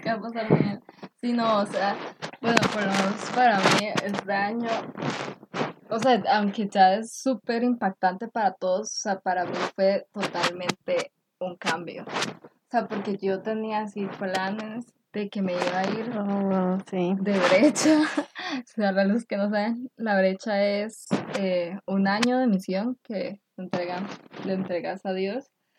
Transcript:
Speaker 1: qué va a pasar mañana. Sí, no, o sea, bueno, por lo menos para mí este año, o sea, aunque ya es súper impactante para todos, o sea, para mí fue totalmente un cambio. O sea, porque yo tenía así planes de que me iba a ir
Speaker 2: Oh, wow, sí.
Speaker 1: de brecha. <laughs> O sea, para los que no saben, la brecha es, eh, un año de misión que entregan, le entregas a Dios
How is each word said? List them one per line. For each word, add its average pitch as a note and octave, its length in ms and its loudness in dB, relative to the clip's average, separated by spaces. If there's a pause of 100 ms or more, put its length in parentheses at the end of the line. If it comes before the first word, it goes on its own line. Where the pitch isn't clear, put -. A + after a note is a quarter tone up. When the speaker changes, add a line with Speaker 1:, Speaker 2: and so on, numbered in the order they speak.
Speaker 1:
qué A3+ 100 -6
va A3+ 40 0
a G#3 60 -8
pasar A3+ 280 -6
mañana. - 300 4 (420)
Sí, A#3+ 120 -2
no, A3+ 260 4
o G3+ 80 2
sea, G3+ 280 0 (460)
bueno, A#3 160 6 (160)
por G#3+ 80 -2
lo G3 100 0
menos G3 440 0
para A#3+ 240 6
mí G3+ 300 4 (140)
este G3 300 -4
año, A3 360 -2 (1200)
o A3+ 100 -2
sea, A3+ 320 6
aunque G#3 360 2
ya F#3+ 280 6
es A3+ 180 -6
súper A#3+ 500 -2
impactante G#3 640 0
para G#3+ 260 0
todos, F#3 360 -2
o - 120 -8
sea, G3 180 -2
para F3+ 260 -2
mí - 100 -8 (200)
fue G3 360 2
totalmente F3+ 1000 -4 (280)
un F3+ 180 -6
cambio. F3 480 -6
O - 640 -8
sea, A3+ 160 0
porque G3+ 300 -4
yo F#3+ 240 -2
tenía A3 400 -4
así G#3 260 -6 (100)
planes G#3 680 -4 (280)
de G#3 160 -4
que G3+ 120 -4
me F#3 120 0
iba F3+ 260 0
a F#3+ 120 0
ir A3 260 -4
Speaker 2:
Oh, G#3 60 -2
wow, F#3+ 540 2 (120)
sí. F3+ 300 0
Speaker 1:
de G3 180 0
brecha. A3+ 680 6
<laughs> - 240 -4 (240)
O B3+ 120 -4
sea, G#3 260 0
para G3 140 4
los A3+ 200 2
que G#3 120 -4
no G3+ 120 0
saben, A#3 460 0
la G#3+ 220 0
brecha F#3+ 480 2
es, G#3 400 -2 (340)
eh, F#3 460 0
un G3 220 2
año A#3+ 300 2
de C4 100 2
misión G3 540 0
que G3+ 380 -8 (160)
entregan, F3+ 500 -6 (400)
le F#3+ 80 -2
entregas F#3 520 -4
a F#3+ 80 -2
Dios G3 320 -4 (340)